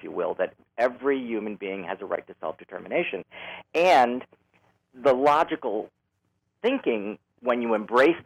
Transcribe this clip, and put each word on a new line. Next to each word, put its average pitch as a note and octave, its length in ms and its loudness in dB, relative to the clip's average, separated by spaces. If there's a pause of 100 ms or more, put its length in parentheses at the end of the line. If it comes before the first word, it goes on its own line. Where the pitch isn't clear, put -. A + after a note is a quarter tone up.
you E2+ 80 -12
will, E2+ 240 -4
that F2+ 200 -4 (240)
every B2+ 400 0
human G#2+ 380 -6
being F#2+ 280 -8
has F#2 160 -8
a G2+ 40 -10
right F2+ 220 -6
to F#2 140 -20
self-determination. F2+ 840 -8 (500)
And C3+ 500 4 (680)
the B2+ 180 4
logical C3+ 800 2 (720)
thinking, A#2+ 560 -2 (220)
when B2 220 0
you A#2 120 2
embrace A2+ 520 4